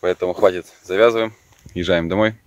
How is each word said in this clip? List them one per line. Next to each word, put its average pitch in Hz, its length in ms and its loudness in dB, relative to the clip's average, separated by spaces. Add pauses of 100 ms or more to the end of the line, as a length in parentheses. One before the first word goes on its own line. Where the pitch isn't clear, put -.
Поэтому 90 340 -4
хватит, 92 320 0 (180)
завязываем. 110 500 0 (400)
Езжаем 85 340 -2
домой. 107 280 0 (100)